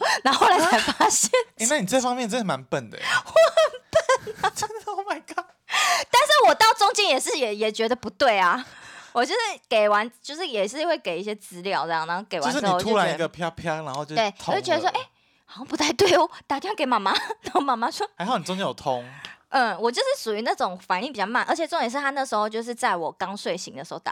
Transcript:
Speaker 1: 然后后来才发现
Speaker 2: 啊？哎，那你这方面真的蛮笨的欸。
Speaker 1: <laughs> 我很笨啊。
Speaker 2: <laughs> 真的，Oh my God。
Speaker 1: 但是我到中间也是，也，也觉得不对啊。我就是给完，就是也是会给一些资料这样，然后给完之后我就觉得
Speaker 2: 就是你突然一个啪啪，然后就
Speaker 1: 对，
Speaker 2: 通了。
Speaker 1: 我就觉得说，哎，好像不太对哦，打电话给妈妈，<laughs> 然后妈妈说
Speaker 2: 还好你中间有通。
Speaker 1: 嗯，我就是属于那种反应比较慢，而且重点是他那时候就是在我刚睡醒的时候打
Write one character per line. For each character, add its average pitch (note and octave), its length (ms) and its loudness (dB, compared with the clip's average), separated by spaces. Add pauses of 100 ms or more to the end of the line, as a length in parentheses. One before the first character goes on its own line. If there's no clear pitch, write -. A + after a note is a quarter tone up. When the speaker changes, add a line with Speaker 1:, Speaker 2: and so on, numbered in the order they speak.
(240)
Speaker 1:
然 C4+ 100 4
后 - 120 4
后 A4 60 8
来 F4+ 80 6
才 D#4+ 180 4
发 C#4+ 320 2
现 - 200 0
Speaker 2:
啊？ B4 280 2
哎， A3+ 100 -2
那 D4 120 2
你 F#3+ 80 -2
这 C4 120 2
方 B3 160 0
面 B3 140 -4
真 A#3 100 -2
的 A3 60 -2
蛮 C3+ 200 -2
笨 B2+ 240 -4
的 - 80 -14
欸。 - 80 -10
Speaker 1:
<laughs> - 200 0
我 - 60 -14
很 D5 1000 2
笨 - 100 -20
啊。 G#4 80 0
Speaker 2:
<laughs> - 40 -8
真 G#4+ 140 -4
的， A4 60 -12 (100)
Oh G4 140 -6
my G4 220 -6
God。 E4+ 240 -8 (680)
Speaker 1:
但 A#4+ 100 6
是 D5 260 6
我 D#4 60 8
到 A4 140 6 (100)
中 G4+ 160 4
间 G4+ 140 2
也 C4+ 120 2
是， D#4+ 200 -4
也， A3 160 -2
也 G#3+ 160 0
觉 A3 180 -2
得 B3 60 0
不 G#3 120 -8
对 A#3 300 2
啊。 F#3 260 2 (500)
我 A#3+ 120 2
就 D#4 80 -2
是 A#4 60 0 (280)
给 G#3+ 220 4
完， G#3 200 2 (120)
就 C#4+ 140 -12
是 F4+ 100 -6
也 G#3 220 -2
是 C#4 180 -4
会 E4 140 0
给 E3+ 200 -6
一 F#3+ 40 -8
些 G#3 100 -6
资 F3+ 300 -14
料 E3 240 -2
这 E3+ 40 -4
样， D#3+ 140 0
然 E3+ 100 -4
后 G3 140 -6
给 F3 100 -4
完 D3 120 0
之 C#4 80 -2
后 - 20 -2
我 - 0 -
就 G#3 60 0
觉 F3+ 100 4
得 - 20 0
Speaker 2:
就 - 0 -
是 F#3+ 60 -4
你 A3 60 0
突 G#3+ 60 2
然 E3+ 180 2
一 - 20 -4
个 E3 100 -2
啪 E3 220 -6
啪， D#3+ 320 -6
然 D3 100 -10
后 C#3+ 140 -6
就 D3 80 -12
Speaker 1:
对， G#3 240 0
Speaker 2:
通 - 160 -4
了。 F#4+ 40 0
Speaker 1:
我 G4+ 40 -4
就 - 0 -
觉 F4 120 -2
得 D4+ 60 0
说， F4 100 -2
哎， A#4 100 -2 (460)
好 - 120 -20
像 B3+ 80 -14
不 D4 100 -6
太 D4+ 180 0
对 F4 220 4
哦， F4 140 4 (180)
打 C#4 120 -2
电 F#4 120 -6
话 G#4 40 -8
给 D#4 100 -2
妈 B3 120 2
妈， G3 140 0 (160)
<laughs> - 160 -10
然 - 100 -8
后 - 80 2
妈 C#4 140 0
妈 C4 160 -2
说 G4+ 240 -6
Speaker 2:
还 F3 100 -6
好 A#3+ 120 0
你 E3+ 60 -6
中 F3+ 120 -4
间 F#3+ 100 -4
有 C3 80 -4
通。 B2 320 -4 (440)
Speaker 1:
嗯， A3 320 2
我 A#3 100 2
就 B3 60 -6
是 C5+ 260 0
属 A3 100 -2
于 G#3+ 100 -4
那 D#4 120 0
种 F#3+ 220 -2
反 F#3 260 -2
应 D4 80 -6
比 A#3 80 -6
较 F#3+ 60 0
慢， A3 200 0
而 B3 80 0
且 D#4+ 140 0
重 E4+ 100 -4
点 A#3+ 140 0
是 B3+ 60 -6
他 C#4+ 140 -2
那 C#4 120 -2
时 C4+ 100 -4
候 G#3+ 140 0
就 A3 160 -6
是 A#3+ 100 -8
在 A3+ 220 0
我 D#3+ 160 -4
刚 F#3+ 240 -6
睡 G3 220 -4
醒 - 180 -12
的 C3+ 80 -10
时 - 100 -14
候 D#3+ 60 -10
打 - 120 -6